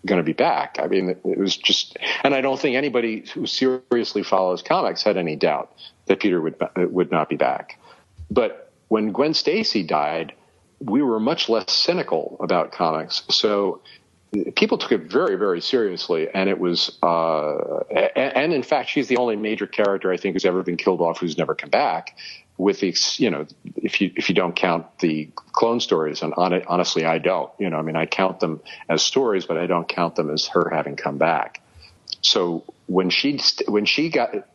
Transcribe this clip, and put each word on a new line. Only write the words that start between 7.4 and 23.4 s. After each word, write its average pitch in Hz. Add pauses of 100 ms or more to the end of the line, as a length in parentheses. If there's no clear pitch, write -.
But 110 (180)
when 107
Gwen 147
Stacy 170
died, 78 (460)
we 127
were 113
much 135
less 113
cynical -
about 85
comics. 80
So 101 (760)
people 214
took -
it 92
very, 101
very 92
seriously, 90
and 95
it 92
was, 87
uh, 87 (840)
a-, -
and 139
in 131
fact, 139
she's 131
the 123
only 117
major 107
character 98
I 87
think 92
who's 92
ever 92
been 87
killed 90
off 82
who's 82
never 78
come -
back. 117 (420)
With 95
the, 98
ex-, -
you 123
know, 73 (300)